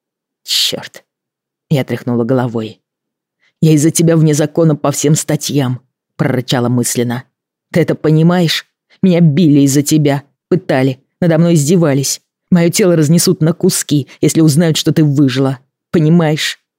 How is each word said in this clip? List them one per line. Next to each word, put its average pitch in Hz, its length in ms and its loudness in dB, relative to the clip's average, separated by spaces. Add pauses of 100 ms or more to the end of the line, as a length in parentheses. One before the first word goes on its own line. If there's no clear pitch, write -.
(440)
«Черт!» - 600 -8 (680)
Я 135 140 0
тряхнула 120 400 -6
головой. 117 580 -4 (760)
«Я 156 140 2
из-за 156 180 2
тебя 165 240 0
вне 156 180 2
закона 151 440 0
по 143 140 -2
всем 147 240 0
статьям», 135 680 -4 (340)
прорычала 123 540 -2
мысленно. 120 560 -4 (480)
«Ты 175 80 2
это 156 140 -2
понимаешь?» 160 760 0 (320)
Меня 180 200 2
били 147 400 4
из-за 139 200 2
тебя, 143 420 0 (260)
пытали, 135 500 -2 (200)
надо 165 180 0
мной 170 180 2
издевались. 147 680 0 (280)
Мое 170 200 2
тело 175 260 0
разнесут 165 460 2
на 156 120 2
куски, - 540 -2 (120)
если 156 220 0
узнают, 156 360 2
что - 140 -2
ты 156 120 0
выжила. 135 560 0 (320)
Понимаешь? 156 680 0 (200)